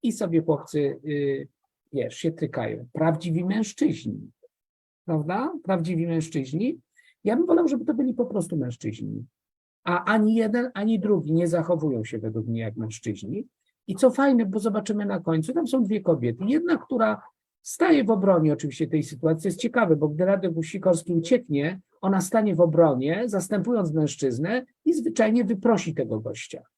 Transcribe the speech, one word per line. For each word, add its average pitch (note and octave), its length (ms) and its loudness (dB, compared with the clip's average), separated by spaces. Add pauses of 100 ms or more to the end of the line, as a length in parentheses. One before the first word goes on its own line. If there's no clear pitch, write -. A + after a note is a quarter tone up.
I A#3+ 80 2
sobie E3 300 0
chłopcy, D3 640 -2
y, C#3+ 420 -2 (460)
wiesz, C3+ 220 -4
się E3 160 -2
tykają. A#2+ 640 -6
Prawdziwi D#3+ 520 0
mężczyźni, G3 840 -2 (760)
prawda? F3 480 -2 (100)
Prawdziwi E3+ 440 0
mężczyźni. D#3+ 720 -2 (440)
Ja G#3+ 120 2
bym F4 100 2
wolał, E4+ 220 4
żeby C4 180 -2
to D#4 80 0
byli B3+ 200 0
po A#3+ 120 0
prostu F#3 320 -4
mężczyźni. A2+ 680 -8 (580)
A F3+ 200 0
ani G#3+ 320 4
jeden, A#3 380 0
ani G#3+ 260 0
drugi F3+ 340 2
nie E3+ 140 4
zachowują D#3+ 560 0
się A2+ 160 -8
według A2 280 -4
mnie A2+ 140 -2
jak A2 140 -6
mężczyźni. A2 720 -8 (400)
I F#3+ 80 -6
co B3 160 6
fajne, C4 340 4
bo F#3+ 140 -2
zobaczymy G#3 460 -2
na G3 140 -2
końcu, D#3+ 340 -2
tam D#4 140 0
są C4 160 2
dwie G3+ 180 0
kobiety. B2 460 0
Jedna, E4 300 0
która A3 440 0 (400)
staje D#4+ 420 4
w G3+ 80 2
obronie F#3 420 4
oczywiście D3 340 -4
tej D3+ 160 0
sytuacji. D#3+ 440 -2
Jest F3 120 -4
ciekawe, A3+ 360 2
bo D3 120 0
gdy D3+ 180 0
Radek F#3+ 260 2 (120)
Sikorski F3+ 500 0
ucieknie, E3 640 0 (220)
ona F#3+ 200 2
stanie G#3 340 2
w D#3+ 60 4
obronie, D#3+ 640 4
zastępując G3+ 680 -2
mężczyznę D#3 720 -2 (200)
i D#4+ 80 4
zwyczajnie A#3 500 2
wyprosi G3 500 2
tego A2+ 260 -2
gościa. - 440 -12 (140)